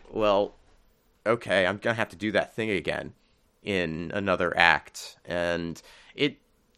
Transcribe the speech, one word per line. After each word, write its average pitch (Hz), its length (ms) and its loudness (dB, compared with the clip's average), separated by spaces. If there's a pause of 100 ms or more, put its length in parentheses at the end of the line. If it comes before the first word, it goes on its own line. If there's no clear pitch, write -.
(120)
well, 104 440 2 (720)
okay, 98 400 2
I'm 101 100 0
gonna 117 180 -2
have 113 140 -2
to 95 60 -18
do 101 160 -4
that 92 240 -2
thing 110 160 -2
again 73 420 -4 (480)
in 85 540 -2
another 92 420 0
act. - 680 2
And 85 540 -4 (360)
it, 147 220 -2 (400)